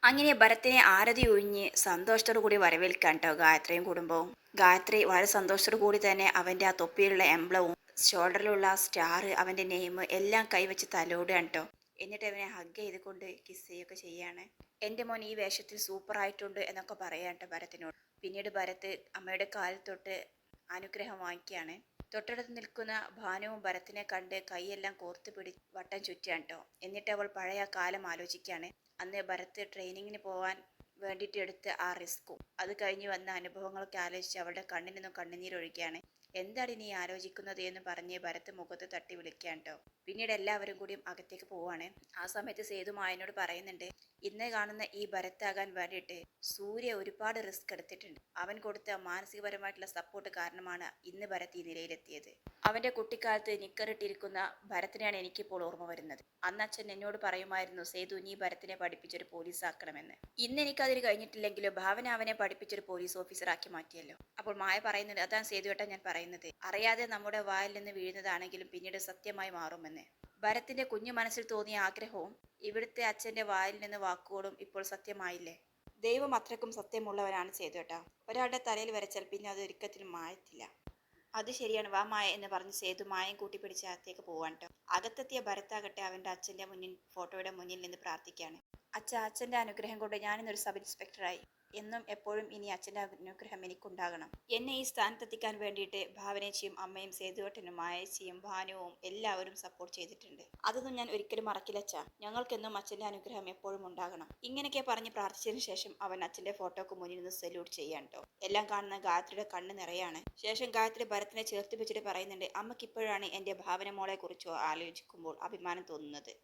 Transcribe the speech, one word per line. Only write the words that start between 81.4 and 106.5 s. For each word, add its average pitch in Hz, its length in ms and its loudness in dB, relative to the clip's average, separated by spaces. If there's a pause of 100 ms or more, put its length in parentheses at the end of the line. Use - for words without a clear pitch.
ശരിയാണ്, 220 360 0
വാ 196 160 2
മായ" 214 240 2
എന്ന് 196 200 -2
പറഞ്ഞ് 190 240 -4
സേതു 190 320 -4
മായം 196 320 -2
കൂട്ടിപ്പിടിച്ച് 196 500 -8
അകത്തേക്ക് 180 360 -10
പോവാണ് 160 340 -6
ട്ടോ. 170 120 -18 (220)
അകത്തെത്തിയ 226 500 -2
ഭരത്താകട്ടെ 202 600 -6
അവന്റെ 185 280 -6
അച്ഛന്റെ 185 360 -8
മുന്നിൽ, 185 320 -14 (160)
ഫോട്ടോയുടെ 185 380 -8
മുന്നിൽ 180 300 -10
നിന്ന് 180 160 -12
പ്രാർത്ഥിക്കുകയാണ്. 160 600 -10 (360)
"അച്ഛാ, 220 300 -2
അച്ഛന്റെ 240 320 -2
അനുഗ്രഹം 220 420 -4
കൊണ്ട് 214 160 -4
ഞാനിന്നൊരു 208 420 -4
സബ് 202 200 -4
ഇൻസ്പെക്ടറായി. 190 640 -8 (340)
എന്നും 214 340 -8
എപ്പോഴും 208 440 -4
ഇനി 202 140 -10
അച്ഛന്റെ 202 340 -6
അനുഗ്രഹം 190 640 -12
എനിക്കുണ്ടാകണം. 180 640 -8 (220)
എന്നെ 247 220 0
ഈ 262 100 -2
സ്ഥാനത്തെത്തിക്കാൻ 220 760 -2
വേണ്ടിയിട്ട് 196 560 -6
ഭാവനേച്ചിയും 202 640 -6
അമ്മയും 190 320 -10
സേതുവേട്ടനും 190 640 -8
മായേച്ചിയും 180 640 -6
ഭാനുവും 190 520 -4 (100)
എല്ലാവരും 190 520 0
സപ്പോർട്ട് 180 400 -12
ചെയ്തിട്ടുണ്ട്. 180 480 -12 (220)
അതൊന്നും 247 280 0
ഞാൻ 240 180 -4
ഒരിക്കലും 214 340 -2
മറക്കില്ല 202 340 -4
അച്ഛാ. 175 260 -8 (140)
ഞങ്ങൾക്കെന്നും 220 580 -6
അച്ഛന്റെ 202 280 -8
അനുഗ്രഹം 202 440 -8
എപ്പോഴും 196 380 -10
ഉണ്ടാകണം." 175 420 -8 (140)
ഇങ്ങനെയൊക്കെ 277 440 -4
പറഞ്ഞ് 226 240 -2
പ്രാർത്ഥിച്ചതിന് 214 480 -4
ശേഷം 196 420 -6
അവൻ 185 220 -4
അച്ഛന്റെ 185 280 -6